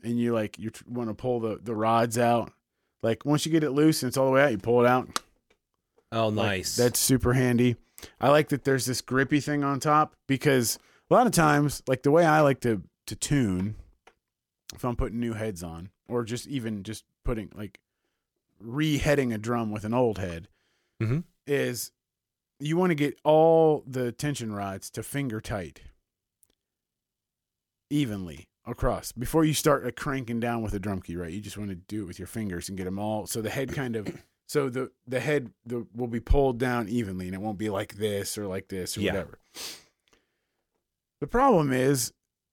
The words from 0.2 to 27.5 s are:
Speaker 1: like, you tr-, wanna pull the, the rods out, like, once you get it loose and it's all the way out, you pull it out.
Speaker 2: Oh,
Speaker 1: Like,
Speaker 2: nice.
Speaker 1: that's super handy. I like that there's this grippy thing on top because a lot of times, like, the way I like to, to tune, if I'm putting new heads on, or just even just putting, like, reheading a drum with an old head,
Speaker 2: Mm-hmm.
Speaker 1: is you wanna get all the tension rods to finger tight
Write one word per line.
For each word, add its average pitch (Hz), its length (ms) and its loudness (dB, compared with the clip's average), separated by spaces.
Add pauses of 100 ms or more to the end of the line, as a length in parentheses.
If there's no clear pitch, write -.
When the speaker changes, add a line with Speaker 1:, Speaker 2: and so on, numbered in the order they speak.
Speaker 1:
like, 110 260 -2
you 104 120 -8
tr-, - 180 -16
wanna 117 260 -6
pull 123 260 -2
the, 110 220 -4
the 113 120 -6
rods 113 440 2
out, 117 340 2 (500)
like, 113 220 -2
once 147 220 2
you 156 60 0
get 160 120 4
it 147 60 -2
loose 151 320 4
and 127 60 -2
it's 120 80 -4
all 135 100 4
the 135 60 4
way 135 100 6
out, 143 100 4
you 107 60 -2
pull 120 260 4
it - 40 6
out. 127 320 0 (920)
Speaker 2:
Oh, 113 160 2
Speaker 1:
Like, 104 180 0 (120)
Speaker 2:
nice. - 180 -6
Speaker 1:
that's 123 240 2
super 123 340 2
handy. 123 420 2 (440)
I 120 100 2
like 147 200 4
that 139 140 -2
there's 135 220 0
this 127 140 -4
grippy 135 400 0
thing 147 240 -2
on 139 160 -2
top 151 340 2 (120)
because 131 520 2 (320)
a - 40 6
lot 233 120 8
of 220 60 2
times, 147 540 4
like, 127 160 0
the 139 80 2
way 165 140 6
I 156 160 6
like 139 200 4
to, 110 220 0 (240)
to - 100 -10
tune, 107 580 0 (1000)
if - 100 -8
I'm 120 120 -4
putting 117 240 -4
new 117 140 -2
heads 107 280 -6
on, 85 280 -12 (180)
or 120 160 -2
just 117 220 -8
even 113 360 -6
just 104 220 -12 (200)
putting, 110 300 -4
like, 101 260 -14 (800)
reheading 139 720 0
a 110 60 -4
drum 113 340 -2
with 104 120 -6
an 110 100 -2
old 120 240 2
head, 87 300 -8 (540)
Speaker 2:
Mm-hmm. 120 180 0 (280)
Speaker 1:
is 131 420 -2 (680)
you 151 160 -2
wanna 180 180 4
get 143 300 0
all 156 600 6
the 127 280 -4
tension 123 420 -6
rods 98 360 -8
to - 120 -10
finger 131 380 -6
tight 92 400 -8 (2000)